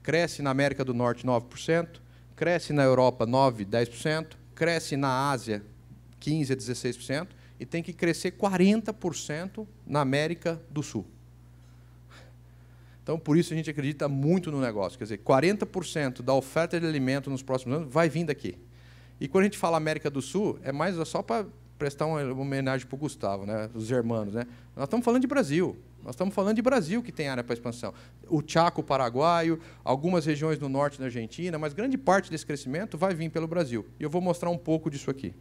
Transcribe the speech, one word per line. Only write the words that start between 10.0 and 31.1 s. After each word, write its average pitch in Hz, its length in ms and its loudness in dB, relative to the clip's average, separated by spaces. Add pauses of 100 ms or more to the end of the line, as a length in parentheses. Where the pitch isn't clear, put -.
do 147 100 -4
Sul. 98 240 -6 (2000)
Então, 156 160 -4
por 156 180 4
isso 165 160 2
a 156 40 -2
gente 156 120 -4
acredita 147 380 -2
muito 156 440 2
no 139 100 0
negócio. 104 360 -2
Quer - 60 -8
dizer, 107 140 -6
quarenta 175 480 4
por 185 200 -6
cento 131 380 -4
da 131 100 2
oferta 160 460 0
de 165 80 0
alimento 139 420 0
nos 131 140 -6
próximos 127 340 -2
anos 143 160 -6
vai 165 140 6
vir 156 160 0
daqui. 131 340 -4 (640)
E 143 80 -4
quando 190 140 4
a 202 60 6
gente 202 100 -2
fala 165 180 2
América 156 340 0
do 135 120 -4
Sul, 180 420 -2
é 135 80 -4
mais 165 240 0 (120)
só 180 140 -4
pra 220 240 -2 (320)
prestar 147 280 -2
uma 156 160 0 (120)
homenagem 135 520 -2
pro 139 120 -10
Gustavo, 101 480 -4
né? 107 280 -4
Os 110 160 -6
hermanos, 113 440 0
né? 117 120 -4 (300)
Nós 135 100 -4
estamos 240 180 0
falando 240 180 4
de 254 60 0
Brasil. 175 500 0 (260)
Nós 123 100 -10
estamos 190 200 -2
falando 208 220 2
de 240 60 2
Brasil 233 400 2
que - 100 -12
tem 147 160 -4
área 123 160 -2
pra 123 100 -2
expansão. 117 400 -6 (360)
O 156 160 2
Chaco 165 380 4
paraguaio, 156 760 2 (240)
algumas 147 420 2
regiões 151 340 0
no 143 100 -4
norte 139 300 0
da 131 60 -6
Argentina, 127 520 -6